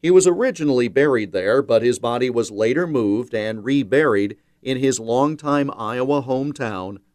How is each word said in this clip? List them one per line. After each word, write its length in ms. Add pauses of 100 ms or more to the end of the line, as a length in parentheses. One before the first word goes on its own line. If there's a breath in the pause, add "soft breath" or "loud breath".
He 120
was 160
originally 580
buried 460
there, 280
but 220
his 160
body 320
was 220
later 340
moved 480
and 300
reburied 720 (260)
in 140
his 240
longtime 720
Iowa 500
hometown 760 (160)